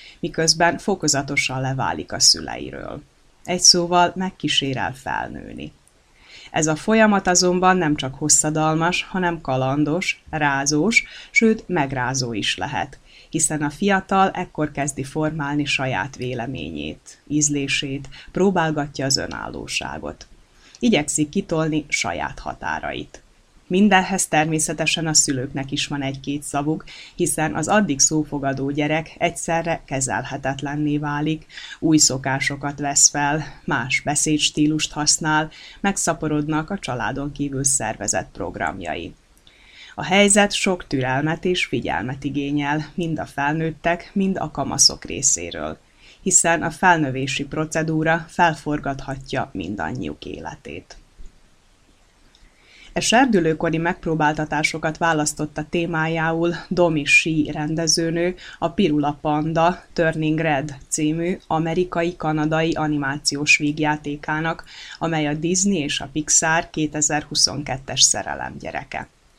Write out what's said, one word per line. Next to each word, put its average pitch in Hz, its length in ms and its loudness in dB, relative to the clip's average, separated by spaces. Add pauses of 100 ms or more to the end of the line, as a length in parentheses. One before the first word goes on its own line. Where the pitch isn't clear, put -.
(200)
miközben 170 580 2
fokozatosan 139 840 -2
leválik 113 500 -2
a 90 80 -6
szüleiről. 69 840 0 (460)
Egy 180 140 -2
szóval 175 540 4
megkísérel 139 800 -2
felnőni. 58 800 -8 (800)
Ez 151 160 0
a 156 80 2
folyamat 214 520 4
azonban 180 500 4
nem 156 180 2
csak 131 200 -6
hosszadalmas, 156 880 2
hanem 175 380 -2
kalandos, 143 880 0
rázós, 151 760 2 (280)
sőt 220 360 4
megrázó 131 640 -2
is 98 240 -2
lehet, - 420 -4 (300)
hiszen 156 320 0
a 147 80 0
fiatal 190 600 2
ekkor 170 420 -4
kezdi 143 320 -4
formálni 147 600 -2
saját 127 500 -2
véleményét, 98 1120 -8
ízlését, 143 840 -2 (220)
próbálgatja 160 720 2
az 139 120 2
önállóságot. 69 1080 -6 (520)
Igyekszik 151 500 2
kitolni 160 580 -2
saját 76 520 -4
határait. 73 800 -8 (480)
Mindenhez 185 580 4
természetesen 156 800 0
a 156 60 0
szülőknek 135 580 0
is 147 160 -4
van 143 140 -4
egy-két 139 420 -6
szavuk, 147 400 -2 (320)
hiszen 156 400 0
az 160 120 -2
addig 196 320 4
szófogadó 139 720 0
gyerek 151 460 -2
egyszerre 165 680 -2
kezelhetetlenné 139 1120 -2
válik, 151 480 -2 (340)
új 156 180 6
szokásokat 135 800 0
vesz 143 300 4
fel, 147 340 0 (200)
más 131 380 -2
beszédstílust 151 920 0
használ, 156 580 0 (320)
megszaporodnak 156 880 0
a 202 100 -6
családon 127 520 -4
kívül 139 320 -4
szervezett 107 680 -2
programjai. 85 800 -6 (840)
A 104 80 -6
helyzet 202 500 4
sok 180 340 -2
türelmet 143 580 -2
és 180 200 2
figyelmet 101 580 -4
igényel, 143 680 -2
mind 160 260 -4
a - 60 -6
felnőttek, 160 880 -2
mind 190 240 0
a 156 140 -4
kamaszok - 540 0
részéről, 85 720 -4 (440)
hiszen 170 400 2
a 175 100 -2
felnövési 143 760 2
procedúra 160 840 0
felforgathatja 147 1200 -2
mindannyiuk 87 720 -6
életét. - 720 -14 (2000)
E - 20 -2
serdülőkori 170 800 4
megpróbáltatásokat 160 1200 -2
választotta 151 720 0
témájául 165 840 0 (120)
Domi 165 380 2
Shi 156 480 4
rendezőnő 165 800 0 (240)
a 170 100 0
Pirula 151 520 2
Panda, 160 640 2 (100)
Turning 156 460 2
Red 151 360 0 (120)
című 165 500 0 (100)
amerikai-kanadai 165 1300 0
animációs 147 840 0
vígjátékának, 151 1080 -2 (360)
amely 160 280 0
a 143 60 0
Disney 180 440 2
és 143 220 -2
a - 120 -10
Pixar 160 580 2
kétezer-huszonkettes 151 1300 -2
szerelem 71 580 0
gyereke. - 480 -8 (320)